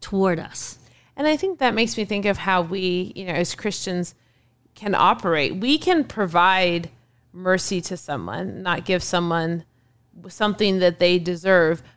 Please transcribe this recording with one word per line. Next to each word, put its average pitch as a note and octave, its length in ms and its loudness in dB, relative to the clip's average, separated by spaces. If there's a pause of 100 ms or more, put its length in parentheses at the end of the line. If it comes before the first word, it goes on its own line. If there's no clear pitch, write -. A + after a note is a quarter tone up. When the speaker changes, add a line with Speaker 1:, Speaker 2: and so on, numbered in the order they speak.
Speaker 1:
toward F#3+ 380 0
us. - 400 -12 (380)
Speaker 2:
And C#4+ 100 0
I D#4 100 4
think F#4 220 -2
that B3 160 2
makes A3+ 220 0
me A3 80 -2
think G3+ 220 -4
of G3 120 0
how F#3 240 2
we, F3+ 540 -2
you G3 80 -12
know, F3+ 80 -6
as E3+ 220 -2
Christians F3+ 600 -6 (600)
can G#3 200 -4
operate. F3 640 2
We B3+ 220 0
can E4 260 2
provide F3 840 2 (420)
mercy F#3 500 0
to F3+ 140 -8
someone, D3 680 -8
not F3 220 -4
give F3+ 180 0
someone E3+ 600 -2 (640)
something G3+ 500 0
that F3+ 200 4
they F3+ 200 4
deserve, E3+ 640 2 (140)